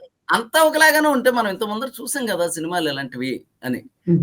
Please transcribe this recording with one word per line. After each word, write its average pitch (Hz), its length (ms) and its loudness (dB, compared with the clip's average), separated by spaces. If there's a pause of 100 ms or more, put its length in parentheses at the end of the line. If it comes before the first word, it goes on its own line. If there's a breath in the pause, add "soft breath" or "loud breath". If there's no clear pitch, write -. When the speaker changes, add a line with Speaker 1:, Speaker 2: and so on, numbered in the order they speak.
(300)
Speaker 1:
అంతా 226 320 2
ఒకలాగానే 302 480 4
ఉంటే 254 220 2
మనం 233 180 0
ఇంత 190 140 -6
ముందర 220 280 -6
చూసాం 262 340 -8
కదా 175 240 -2
సినిమాలు 165 400 -4
ఎలాంటివి 131 420 -6 (320)
అని. 127 160 -4 (240)
Speaker 2:
హ్మ్. 170 200 2